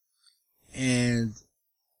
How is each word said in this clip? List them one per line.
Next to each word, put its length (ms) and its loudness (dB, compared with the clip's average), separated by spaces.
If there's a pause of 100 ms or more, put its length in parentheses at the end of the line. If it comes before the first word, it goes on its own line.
(760)
and 580 0 (680)